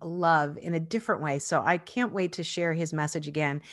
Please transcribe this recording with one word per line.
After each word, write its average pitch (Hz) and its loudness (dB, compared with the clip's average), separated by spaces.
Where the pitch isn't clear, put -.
love 165 4
in 170 -2
a 165 2
different 208 -2
way. 143 -2
So 151 0
I 175 4
can't 226 -2
wait 185 0
to 170 -6
share 165 0
his 165 -2
message 151 -2
again. 147 0